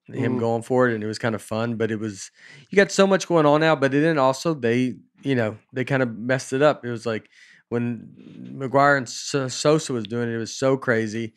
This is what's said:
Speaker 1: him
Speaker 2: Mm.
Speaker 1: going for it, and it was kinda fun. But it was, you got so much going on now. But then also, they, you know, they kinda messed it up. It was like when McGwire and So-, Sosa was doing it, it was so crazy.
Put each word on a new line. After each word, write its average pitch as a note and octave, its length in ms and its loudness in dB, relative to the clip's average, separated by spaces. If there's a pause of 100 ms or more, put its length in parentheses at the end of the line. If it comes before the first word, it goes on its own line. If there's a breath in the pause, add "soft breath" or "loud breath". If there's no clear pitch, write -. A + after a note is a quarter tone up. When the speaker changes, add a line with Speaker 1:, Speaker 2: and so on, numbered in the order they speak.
Speaker 1:
him B2 300 -2
Speaker 2:
Mm. - 20 -2
Speaker 1:
going A2+ 240 -2
for B2+ 260 2
it, A2+ 60 -2
and G#2+ 80 -6
it G#2+ 40 -6
was A2 120 -8
kinda A2 180 -2
fun. A2+ 380 -4
But A2 160 -2
it A2 80 -6
was, G2+ 320 -10 (400 loud breath)
you - 40 0
got F#3+ 160 6
so G3 140 4
much F#3+ 220 2
going E3 180 4
on D3 160 6
now. D#3+ 140 4
But C#3 160 0
then D#3 260 2
also, C3+ 380 2
they, B2 400 0 (260)
you C#3 140 0
know, A2 220 0 (160)
they B2+ 120 -4
kinda C3 220 0
messed A#2+ 460 -4
it C3+ 100 2
up. D3 200 2
It A#2+ 60 -8
was A2+ 160 -8
like A2 240 -6 (400 soft breath)
when A#2+ 880 -8
McGwire C#3 400 4
and B2+ 100 -4
So-, - 400 -4
Sosa D3+ 460 0
was A#2 120 -4
doing A#2 240 -4
it, A#2 40 -4
it A#2 60 -4
was A2 160 -8
so C3+ 200 2
crazy. A2+ 600 -2